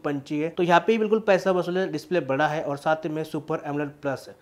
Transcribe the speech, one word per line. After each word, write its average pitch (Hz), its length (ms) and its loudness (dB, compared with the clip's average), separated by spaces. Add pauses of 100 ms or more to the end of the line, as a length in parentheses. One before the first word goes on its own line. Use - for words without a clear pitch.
पंची 147 360 -4
है। 156 100 -2
तो 170 140 -2
यहाँ 170 180 6
पे 175 60 -4
भी 226 100 6
बिल्कुल 214 240 2
पैसा 208 320 4
वसूल 175 240 -2
है, 190 140 -2
डिस्प्ले 156 300 -2
बड़ा 139 260 2
है 151 160 -4
और 143 140 -4
साथ 160 300 0
में 156 180 -4
सुपर 156 400 -4
एमोलेड 147 360 -4
प्लस 135 260 -4
है। - 140 -18